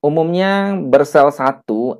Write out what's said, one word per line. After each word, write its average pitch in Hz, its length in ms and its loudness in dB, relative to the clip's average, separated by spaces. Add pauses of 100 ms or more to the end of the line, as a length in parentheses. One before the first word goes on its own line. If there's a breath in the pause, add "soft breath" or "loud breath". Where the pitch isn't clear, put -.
umumnya 180 720 -2
bersel 143 560 2
satu 131 680 -4